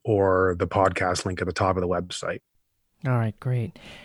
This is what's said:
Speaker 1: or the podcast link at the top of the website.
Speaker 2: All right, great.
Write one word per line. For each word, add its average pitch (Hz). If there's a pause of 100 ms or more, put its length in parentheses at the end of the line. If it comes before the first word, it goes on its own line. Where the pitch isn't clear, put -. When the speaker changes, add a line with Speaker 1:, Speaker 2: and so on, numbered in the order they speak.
Speaker 1:
or 95
the 92
podcast 92
link 92
at 90
the 90
top 92
of 92
the 90
website. 87 (680)
Speaker 2:
All 127
right, 110
great. 123 (260)